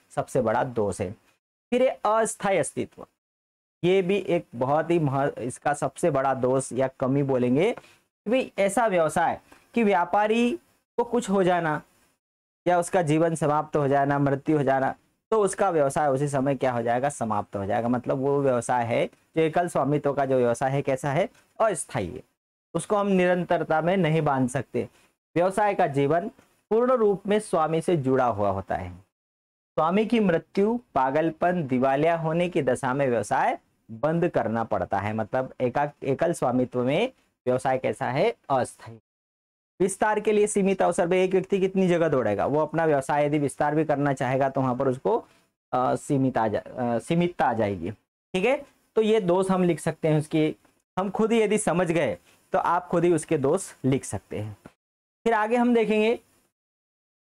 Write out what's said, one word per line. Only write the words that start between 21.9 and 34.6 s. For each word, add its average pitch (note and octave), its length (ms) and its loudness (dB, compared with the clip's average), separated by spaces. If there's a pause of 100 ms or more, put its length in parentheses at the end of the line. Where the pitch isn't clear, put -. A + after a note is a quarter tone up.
है, D#2 120 -14 (520)
उसको - 220 -2
हम G3+ 100 0
निरंतरता F3+ 760 2
में F3 140 2
नहीं D#3+ 260 2
बांध C3+ 260 0
सकते। A#2+ 400 -6 (480)
व्यवसाय G3 380 2
का F3+ 120 0
जीवन D3 420 0 (420)
पूर्ण A#3+ 220 2
रूप G#3 340 2
में G#3 120 2
स्वामी D#3+ 420 -2
से F3+ 160 0
जुड़ा C3 300 2
हुआ G2+ 240 0
होता F#2+ 260 -4
है। F2+ 220 -10
स्वामी - 1080 -4
की A3+ 140 2
मृत्यु, G3 580 0 (160)
पागलपन, D#3+ 720 0
दिवालिया C3+ 500 2
होने E3 320 -2
की E3+ 140 -2
दशा B2+ 320 0
में C#3 140 0
व्यवसाय C3+ 500 0 (320)
बंद D#3+ 380 0
करना A2+ 360 -2